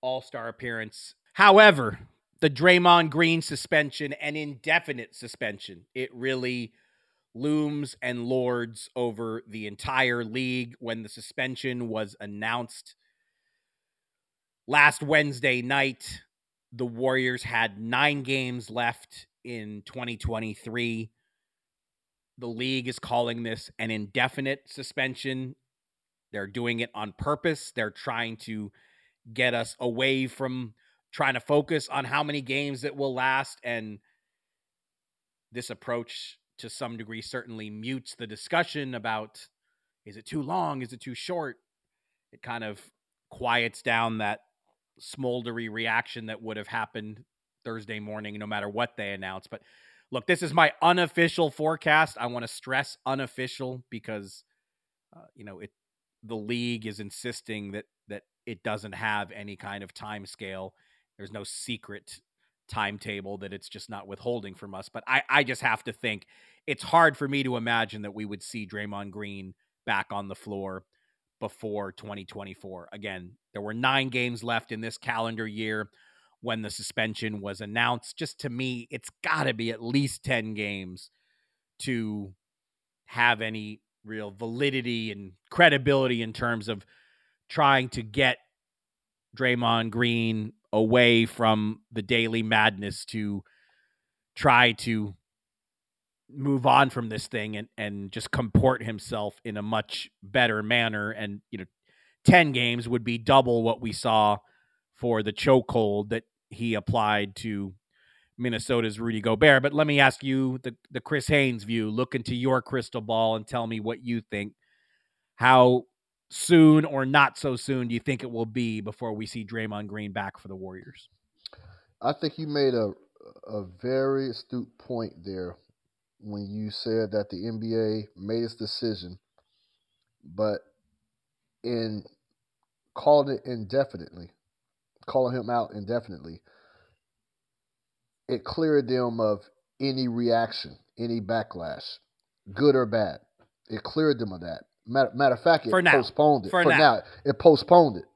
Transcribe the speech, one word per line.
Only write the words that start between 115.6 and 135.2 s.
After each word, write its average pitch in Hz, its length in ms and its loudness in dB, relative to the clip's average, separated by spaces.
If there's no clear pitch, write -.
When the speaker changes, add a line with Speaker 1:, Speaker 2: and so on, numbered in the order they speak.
Speaker 1:
soon 156 540 8
or 139 220 -2
not 139 320 6
so 135 180 -2
soon 123 320 -2
do 117 60 -2
you 113 60 0
think 131 220 -4
it 127 80 -8
will 113 140 -2
be 110 380 -2
before 107 320 -8
we 110 100 -8
see 110 220 -10
Draymond 107 400 -6
Green 104 260 -8
back 98 260 -6
for - 100 -20
the 98 60 -12
Warriors? 95 540 -16
Speaker 2:
I 127 100 0
think 147 260 -4
you 160 80 -6
made 143 280 2
a, 107 180 2
a 104 140 -6
very 135 480 0
astute 123 480 -8
point 113 380 -8
there 92 320 -8
when 101 300 -10
you 107 200 -6
said 110 420 -2
that 104 180 -2
the 95 160 -8
N 113 140 -6
B 113 140 -4
A 110 460 -2
made 110 220 -4
its 113 140 -6
decision, 98 640 -6
but 101 340 -2
in 113 400 -4
calling 143 420 4
it - 100 -8
indefinitely, 110 840 -4
calling 127 300 2